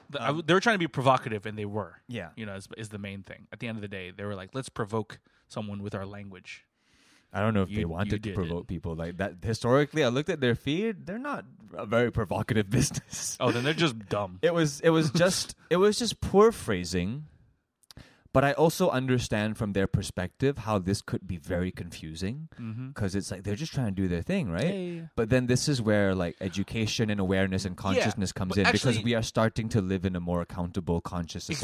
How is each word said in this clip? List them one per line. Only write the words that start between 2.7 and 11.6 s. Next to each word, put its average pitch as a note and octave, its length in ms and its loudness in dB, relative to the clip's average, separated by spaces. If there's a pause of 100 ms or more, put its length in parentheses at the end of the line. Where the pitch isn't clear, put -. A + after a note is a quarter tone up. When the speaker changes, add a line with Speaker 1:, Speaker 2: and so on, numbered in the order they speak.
Speaker 1:
is A2 120 -10
the G#2+ 80 -12
main G2 260 -10
thing. - 280 -18
At G#2+ 80 -16
the B2 80 -8
end A2+ 100 -6
of G2+ 40 -8
the G#2 80 -8
day, F#2 220 -10
they G2+ 120 -10
were G2+ 120 -4
like, F#2 180 -12
"Let's C3 160 -6
provoke A2 500 -4 (300)
someone G2+ 340 -8
with G2+ 100 -8
our G2 120 -6
language." G2 600 -16 (680)
Speaker 2:
I F#2+ 80 0
don't A2 120 4
know G2 100 4
if F2+ 60 0
Speaker 1:
You, G2+ 60 -8
Speaker 2:
they A2 60 2
Speaker 1:
you E2+ 80 0
Speaker 2:
wanted F#2+ 220 -2
to G#2 80 0
Speaker 1:
did G#2 120 -6
it. F2 40 -6
Speaker 2:
provoke F2 320 -2
people E2 280 -4
like E2+ 220 -6
that. F#2+ 260 -2
Historically, C3+ 640 2
I - 20 4
looked C3+ 220 0
at D#3+ 100 -2
their B2 160 4
feed. E3+ 520 -4
They're G#3 120 -8
not B3+ 240 -8 (300)